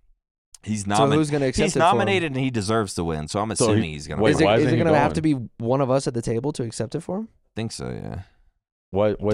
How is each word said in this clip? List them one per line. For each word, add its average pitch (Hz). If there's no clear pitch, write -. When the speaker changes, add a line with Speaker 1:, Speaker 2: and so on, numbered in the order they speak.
Speaker 1:
he's 107
Speaker 2:
So -
Speaker 1:
nomin-, 113
Speaker 2:
who's 151
gonna 143
accept -
Speaker 1:
he's 165
Speaker 2:
it -
for 160
him? 175
Speaker 1:
nominated 180
and 131
he 131
deserves 110
to 90
win, 78
so 101
I'm 110
Speaker 3:
So 120
he, 107
Speaker 1:
assuming 92
he's 73
gonna 78
Speaker 3:
wait, 143
Speaker 2:
Is 143
it, 143
Speaker 1:
win. -
Speaker 3:
why 107
Speaker 2:
is -
Speaker 3:
isn't 151
Speaker 2:
it -
Speaker 3:
he 165
Speaker 2:
gonna 156
have 147
to 165
Speaker 3:
going? 151
Speaker 2:
be 113
one 127
of 127
us 135
at 127
the 113
table 123
to -
accept 113
it 147
for 180
him? 226
Speaker 1:
Think 113
so, 64
yeah. 53
Speaker 3:
Why, 101
wait. 104